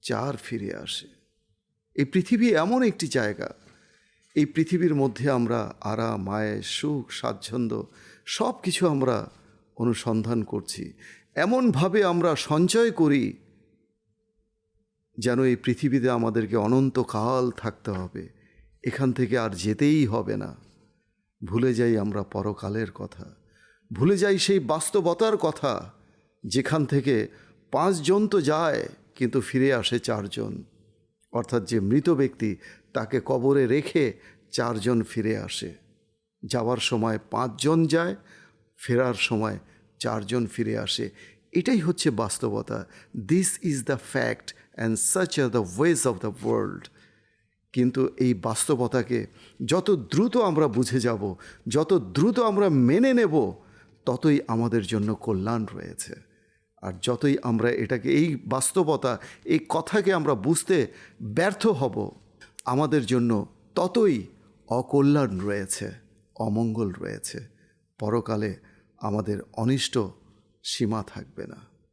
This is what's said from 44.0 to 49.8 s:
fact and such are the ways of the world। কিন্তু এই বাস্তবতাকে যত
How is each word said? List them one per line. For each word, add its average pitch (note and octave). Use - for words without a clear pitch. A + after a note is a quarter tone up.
fact A#2+
and A2+
such F#3
are B2+
the A2
ways D#3
of A#2+
the G#2
world। G#2
কিন্তু B2
এই B2
বাস্তবতাকে A#2
যত F3